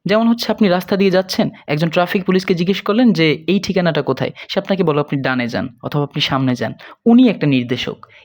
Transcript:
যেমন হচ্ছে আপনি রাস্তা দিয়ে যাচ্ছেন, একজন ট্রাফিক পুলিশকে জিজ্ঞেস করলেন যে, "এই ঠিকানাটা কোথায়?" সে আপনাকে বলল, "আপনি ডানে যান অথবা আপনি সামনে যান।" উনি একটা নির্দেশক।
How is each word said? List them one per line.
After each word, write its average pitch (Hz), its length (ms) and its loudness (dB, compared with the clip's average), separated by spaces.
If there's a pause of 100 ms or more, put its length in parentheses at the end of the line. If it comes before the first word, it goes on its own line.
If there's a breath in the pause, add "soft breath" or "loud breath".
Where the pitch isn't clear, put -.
যেমন 220 240 2
হচ্ছে 233 240 0
আপনি 214 160 2
রাস্তা 185 280 0
দিয়ে 190 140 2
যাচ্ছেন, 185 400 0 (160 loud breath)
একজন 151 220 -2
ট্রাফিক 180 360 -2
পুলিশকে 185 300 0
জিজ্ঞেস 180 280 -2
করলেন 226 300 2
যে, 156 340 0
"এই 190 140 2
ঠিকানাটা 175 420 -2
কোথায়?" 135 280 -2 (180 loud breath)
সে - 120 -4
আপনাকে 190 220 -2
বলল, 151 160 0
"আপনি 143 240 -2
ডানে 123 260 -2
যান 104 200 -6 (140)
অথবা 143 220 -2
আপনি 143 160 -6
সামনে 131 340 0
যান।" 117 180 -6 (340 loud breath)
উনি 240 220 6
একটা 170 180 -2
নির্দেশক। 123 600 -4 (180 soft breath)